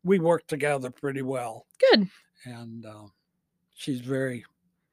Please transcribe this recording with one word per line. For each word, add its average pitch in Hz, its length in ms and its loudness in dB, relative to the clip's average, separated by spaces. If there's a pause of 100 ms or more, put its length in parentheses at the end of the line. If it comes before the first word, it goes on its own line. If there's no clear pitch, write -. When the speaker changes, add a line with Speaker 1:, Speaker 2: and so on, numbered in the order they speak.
Speaker 1:
we 185 160 4
work 165 280 2
together 139 440 -2
pretty 135 300 -6
well. 123 460 -6 (240)
Speaker 2:
Good. 208 180 6 (360)
Speaker 1:
And, 117 400 -14
uh, 107 220 -18 (640)
she's 131 280 -6
very 131 440 -6 (480)